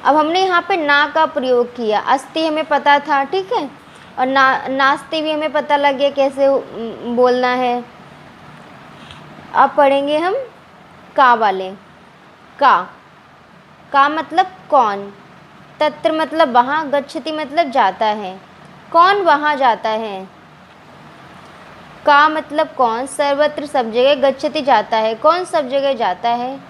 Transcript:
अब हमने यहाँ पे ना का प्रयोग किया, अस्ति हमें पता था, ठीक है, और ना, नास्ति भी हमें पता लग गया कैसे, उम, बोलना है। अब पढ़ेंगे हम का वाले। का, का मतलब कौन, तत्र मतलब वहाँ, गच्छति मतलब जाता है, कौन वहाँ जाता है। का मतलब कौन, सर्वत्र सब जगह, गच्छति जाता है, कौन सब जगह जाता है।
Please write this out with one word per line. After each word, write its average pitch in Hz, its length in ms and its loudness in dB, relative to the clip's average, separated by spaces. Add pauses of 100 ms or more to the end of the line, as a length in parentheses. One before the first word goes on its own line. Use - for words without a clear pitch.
अब 277 120 4
हमने 320 260 2
यहाँ 359 200 2
पे 381 140 -2
ना 294 300 2
का 311 200 0
प्रयोग 247 500 0
किया, 214 240 -2
अस्ति 294 460 -2
हमें 311 180 -2
पता 285 340 2
था, 285 260 -2
ठीक 381 280 -4
है, 339 160 -2 (500)
और 254 80 0
ना, 269 420 2
नास्ति 277 540 -2
भी 311 100 -4
हमें 302 200 -4
पता 294 240 0
लग 285 200 2
गया 277 140 0
कैसे, 277 360 0
उम, 226 720 -4
बोलना 247 380 2
है। 247 300 -2 (1700)
अब 262 220 2
पढ़ेंगे 285 420 2
हम 359 180 -2 (800)
का 254 180 6
वाले। 190 360 -2 (880)
का, 240 180 4 (1160)
का 285 160 4
मतलब 320 380 -2 (240)
कौन, 202 420 0 (680)
तत्र 302 320 -2
मतलब 311 420 0
वहाँ, 277 360 0
गच्छति 285 420 -4
मतलब 302 380 -4
जाता 220 360 0
है, 208 320 -6 (540)
कौन 381 300 4
वहाँ 302 340 2
जाता 262 340 0
है। 208 360 -6 (1800)
का 294 220 6
मतलब 311 400 -4
कौन, 247 380 -2
सर्वत्र 285 600 -2
सब 240 260 -2
जगह, 254 280 4
गच्छति 277 420 -2
जाता 226 340 0
है, 220 180 0
कौन 330 300 0
सब 311 240 -4
जगह 277 260 -2
जाता 214 360 -2
है। 247 280 -4 (120)